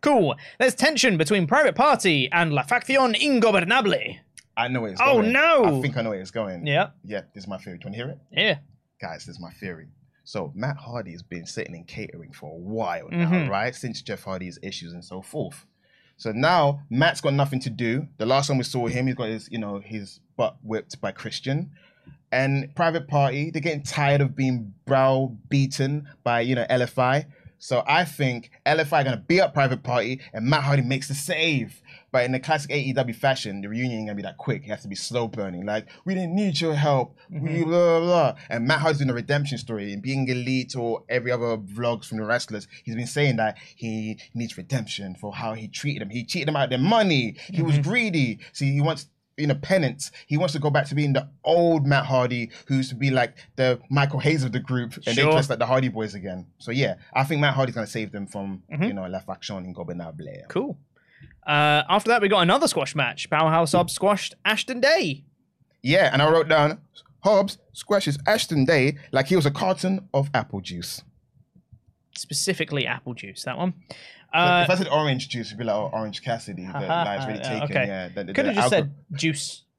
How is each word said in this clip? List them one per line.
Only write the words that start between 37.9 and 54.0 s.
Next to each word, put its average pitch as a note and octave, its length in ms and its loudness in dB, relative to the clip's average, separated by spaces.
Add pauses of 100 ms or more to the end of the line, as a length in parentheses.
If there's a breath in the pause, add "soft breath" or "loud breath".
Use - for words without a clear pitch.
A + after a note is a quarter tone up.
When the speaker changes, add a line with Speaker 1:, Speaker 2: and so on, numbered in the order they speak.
Speaker 2:
blah, - 20 4
blah." E3+ 340 4 (140 loud breath)
And A#2 180 -2
Matt D3+ 140 4
Hardy's D3+ 180 2
doing C#3 120 2
a A#2+ 40 0
redemption C#3+ 440 -2
story G#2+ 340 -8
and G2+ 100 -8
being C3+ 260 -2
Elite B2+ 460 -2
or A#2 360 -4
every B2 200 -2
other A#2 280 -2
vlogs A2 480 -4
from A2 120 -8
the A2 60 -4
wrestlers. A2 420 -4 (180 loud breath)
He's A2+ 120 -8
been A#2+ 100 -6
saying C#3+ 300 0
that A2 220 -2 (180 loud breath)
he A2 420 -8 (160 loud breath)
needs A2+ 220 -8
redemption G2+ 600 -8
for G2+ 180 -12
how A2 180 -6
he A2 160 -10
treated - 320 -6
them. G2+ 100 -8
He A#2 140 -8
cheated D3+ 240 -6
them D3+ 80 -2
out C#3 80 2
of A#2+ 60 -4
their B2+ 80 0
money. D#3+ 580 4 (160 loud breath)
He F3+ 100 -2
was D#3+ 120 2
Speaker 1:
Mm-hmm. D3 160 2
Speaker 2:
greedy. E3+ 480 0 (160 loud breath)
See, C#3 180 0
he C#3+ 80 2
wants, D3+ 260 0 (300)
you D3+ 100 -2
know, C#3+ 80 2
penance. C#3+ 560 0 (160 loud breath)
He D3 120 0
wants E3 160 0
to D#3 40 -4
go D3 120 0
back C#3+ 160 2
to - 80 -8
being D3 180 2
the C3 160 0 (160)
old E3 420 4
Matt C#3 200 2
Hardy B2 440 0 (180 loud breath)
who C#3 80 2
used C3 120 0
to B2+ 80 -10
be, C3+ 140 0
like, B2+ 240 2 (220 loud breath)
the B2+ 240 2 (100)
Michael C#3 300 2